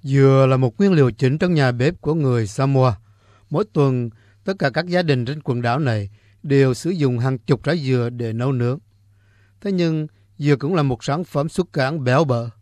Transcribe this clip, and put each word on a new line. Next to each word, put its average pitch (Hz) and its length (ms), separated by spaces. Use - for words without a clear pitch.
Dừa 135 460
là 131 80
một 127 200
nguyên 196 160
liệu 135 180
chính 131 260
trong 180 160
nhà 135 180
bếp 127 300
của 151 120
người 123 340
Samoa. 135 500
Mỗi 151 240
tuần, 131 360
tất 190 160
cả 143 100
các 160 180
gia 175 140
đình 135 240
trên 143 180
quần 120 180
đảo 120 180
này 107 300
đều 139 300
sử 165 160
dụng 139 300
hàng 131 180
chục - 260
trái 156 140
dừa 127 320
để 120 240
nấu 123 180
nướng. 123 280
Thế 202 100
nhưng, 160 360
dừa 143 180
cũng 139 200
là 156 80
một 127 200
sản 156 200
phẩm 151 260
xuất - 240
cảng 143 300
béo 127 200
bở. 117 260